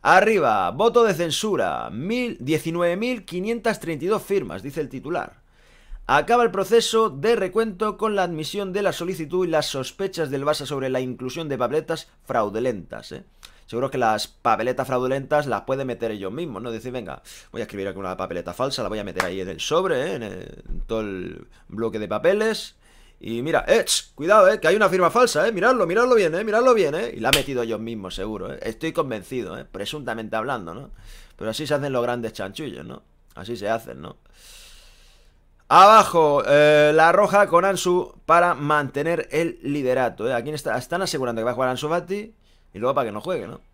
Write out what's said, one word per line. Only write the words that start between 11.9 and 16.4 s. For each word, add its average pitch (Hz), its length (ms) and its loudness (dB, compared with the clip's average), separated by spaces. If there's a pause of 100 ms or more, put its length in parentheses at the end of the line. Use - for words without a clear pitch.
fraudulentas, 107 880 -4
¿eh? - 140 -14 (400)
Seguro 127 260 -4
que 135 60 -6
las 110 320 0
papeletas 123 580 0
fraudulentas 131 600 0
las 104 160 -2
puede 135 200 -4
meter 117 280 -4
ellos 98 200 -8
mismos, 123 300 -8